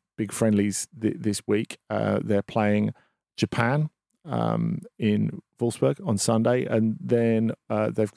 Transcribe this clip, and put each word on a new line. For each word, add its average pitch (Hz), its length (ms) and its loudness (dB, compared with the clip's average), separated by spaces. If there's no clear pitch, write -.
big 107 160 -6
friendlies 104 560 2
th-, 110 160 0
this 104 300 -4
week. 107 320 -2
Uh, 104 360 0
they're 101 180 0
playing 107 500 0
Japan 131 540 0
um, - 560 -2
in 107 420 0
Wolfsburg 131 460 0
on 107 120 0
Sunday, 120 480 2
and 113 340 0
then, 117 520 2
uh, 110 200 0
they've, 107 260 -2